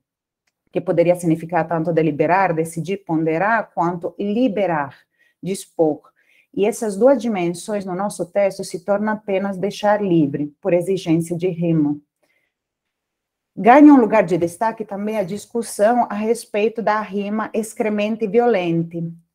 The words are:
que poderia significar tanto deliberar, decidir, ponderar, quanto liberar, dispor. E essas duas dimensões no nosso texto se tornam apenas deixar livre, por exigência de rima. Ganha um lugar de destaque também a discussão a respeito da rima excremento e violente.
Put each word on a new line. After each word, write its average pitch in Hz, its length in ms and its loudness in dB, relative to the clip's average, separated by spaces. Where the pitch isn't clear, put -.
que 180 100 -4
poderia 170 340 2
significar 165 520 -2
tanto 165 260 -2
deliberar, 160 640 2
decidir, 165 500 -6
ponderar, 165 720 -2
quanto 170 420 -4
liberar, 202 800 -2
dispor. 165 580 -4
E 190 140 -2
essas 214 320 -4
duas 247 240 4
dimensões 190 640 -4
no 185 80 -8
nosso 196 320 -6
texto 196 380 -2
se 185 160 -10
tornam 202 340 -2
apenas 196 440 -4
deixar 208 440 -2
livre, 147 580 0
por 180 140 0
exigência 175 640 0
de 185 120 -2
rima. 165 480 0
Ganha 285 320 10
um 269 60 8
lugar 214 240 4
de 170 140 0
destaque 208 480 -4
também 208 320 -6
a 202 60 -2
discussão 220 840 -2
a 208 40 -8
respeito 220 680 -2
da 214 200 0
rima 202 520 -6
excremento 214 720 -4
e 214 40 -4
violente. 175 760 0